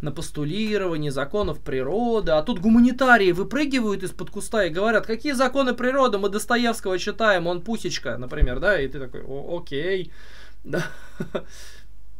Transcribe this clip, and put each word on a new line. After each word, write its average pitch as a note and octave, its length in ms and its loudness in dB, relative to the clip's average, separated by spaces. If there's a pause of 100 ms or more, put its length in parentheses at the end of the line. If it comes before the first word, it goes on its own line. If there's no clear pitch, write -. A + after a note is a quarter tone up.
на D3+ 120 -4
постулировании E3 960 -2
законов D3 500 -2
природы. E3+ 720 0
А D#3 100 4
тут G3 180 -2
гуманитарии A#3 720 8
выпрыгивают G#3+ 720 0
из-под E3+ 260 -6
куста G3+ 360 0
и E3 40 0
говорят, G3+ 360 2
«Какие A3+ 260 -2
законы B3+ 420 2
природы, B3 440 2
мы G3+ 100 0
Достоевского A3+ 680 0
читаем, G3 480 2
он F3 160 -2
пусечка», F3 540 -4
например, B2+ 440 0
да? F3 200 2
И C3+ 60 0
ты C3+ 140 -6
такой, - 220 -6
«О, C#3+ 360 -6
окей». E3+ 580 -4
<laughs> - 480 -10
Да. D#3+ 200 -2 (1400)